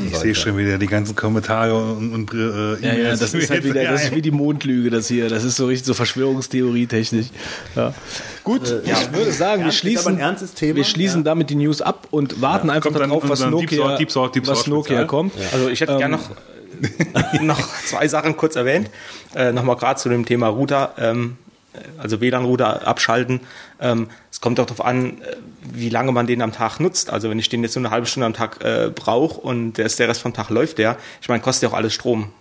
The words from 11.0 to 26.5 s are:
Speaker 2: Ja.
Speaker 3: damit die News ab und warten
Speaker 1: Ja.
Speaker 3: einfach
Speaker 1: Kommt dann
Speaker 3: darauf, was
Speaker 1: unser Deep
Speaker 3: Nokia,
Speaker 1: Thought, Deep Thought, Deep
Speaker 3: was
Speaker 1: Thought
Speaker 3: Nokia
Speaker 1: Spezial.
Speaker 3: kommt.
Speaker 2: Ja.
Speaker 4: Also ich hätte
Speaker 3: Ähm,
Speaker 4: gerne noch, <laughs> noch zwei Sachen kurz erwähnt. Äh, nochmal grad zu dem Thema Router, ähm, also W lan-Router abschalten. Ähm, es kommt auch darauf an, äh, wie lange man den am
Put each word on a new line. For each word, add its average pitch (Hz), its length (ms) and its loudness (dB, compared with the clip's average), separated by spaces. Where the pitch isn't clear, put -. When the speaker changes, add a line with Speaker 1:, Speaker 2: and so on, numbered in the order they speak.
Speaker 2:
Ja. 151 60 2
Speaker 3:
damit 156 240 2
die 147 60 0
News 147 260 2
ab - 300 -2
und 143 300 0
warten 160 260 2
Speaker 1:
Ja. 143 60 2
Speaker 3:
einfach 151 160 2
Speaker 1:
Kommt 151 120 0
dann 139 80 2
Speaker 3:
darauf, 147 200 2
was 139 120 2
Speaker 1:
unser 131 160 2
Deep 165 140 0
Speaker 3:
Nokia, 147 180 4
Speaker 1:
Thought, 139 100 0
Deep 151 100 0
Thought, 127 260 0
Deep 131 120 0
Speaker 3:
was 139 120 2
Speaker 1:
Thought - 80 -2
Speaker 3:
Nokia 147 160 2
Speaker 1:
Spezial. 156 100 2
Speaker 3:
kommt. 160 280 0
Speaker 2:
Ja. - 180 -4
Speaker 4:
Also 131 160 2
ich 123 120 -2
hätte 151 120 2
Speaker 3:
Ähm, 139 60 2
Speaker 4:
gerne 143 180 2
noch, - 120 -10
<laughs> - 600 0
noch 151 180 2
zwei 147 220 0
Sachen 151 300 0
kurz 160 180 2
erwähnt. 135 340 0
Äh, 123 160 2
nochmal 123 240 2
grad 127 240 0
zu 123 100 -2
dem 120 160 2
Thema 120 220 2
Router, 135 500 2
ähm, 120 400 -2
also 110 220 -4
W 123 100 2
lan-Router 123 580 2
abschalten. 120 540 2
Ähm, 113 280 0
es - 100 -12
kommt 123 180 2
auch 123 60 2
darauf 117 180 -6
an, 127 380 0
äh, - 140 -10
wie 117 160 -4
lange 120 220 2
man 120 140 2
den 120 160 0
am 110 100 0